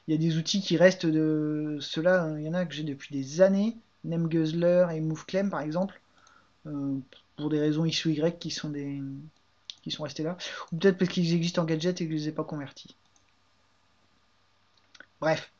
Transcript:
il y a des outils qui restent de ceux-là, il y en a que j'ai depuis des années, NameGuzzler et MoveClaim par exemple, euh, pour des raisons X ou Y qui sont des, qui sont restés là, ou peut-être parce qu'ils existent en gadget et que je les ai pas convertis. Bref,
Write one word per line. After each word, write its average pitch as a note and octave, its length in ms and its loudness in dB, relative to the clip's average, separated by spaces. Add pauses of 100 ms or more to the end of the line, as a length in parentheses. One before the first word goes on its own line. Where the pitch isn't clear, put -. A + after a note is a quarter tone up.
il D#3 60 0
y - 20 4
a D#3 40 4
des D#3+ 180 2
outils E3 240 -2
qui F3 160 0
restent F3+ 300 6
de D3+ 760 0
ceux-là, D#3+ 580 2
il D3+ 60 -6
y D#3 40 -6
en E3 60 -4
a F3+ 100 0
que D3 100 -8
j'ai D3+ 100 -6
depuis C#3 280 -8
des C#3 280 -2
années, G3 360 4 (280)
NameGuzzler E3 880 2
et D#3+ 60 -4
MoveClaim D#3+ 480 -2
par E3+ 120 -4
exemple, D#3+ 400 -4 (640)
euh, C#3 300 -4 (400)
pour D3+ 140 -4
des D3+ 100 2
raisons D3+ 240 2
X D#3+ 200 0
ou E3 60 2
Y D#3+ 280 0
qui E3 120 -8
sont D3+ 200 -6
des, C#3+ 320 -6 (800)
qui D#3+ 80 -8
sont D3+ 140 -8
restés D3 180 -8
là, E3+ 140 -4 (360)
ou E3+ 40 -2
peut-être F#3+ 220 4
parce F3+ 120 2
qu'ils E3+ 240 2
existent F3 280 2
en E3 40 -2
gadget E3 340 0
et E3+ 60 -4
que D#3 60 -4
je D#3+ 40 0
les D3+ 120 -4
ai D3+ 40 -4
pas D#3 120 -4
convertis. - 520 -12 (2250)
Bref, D#3 400 -2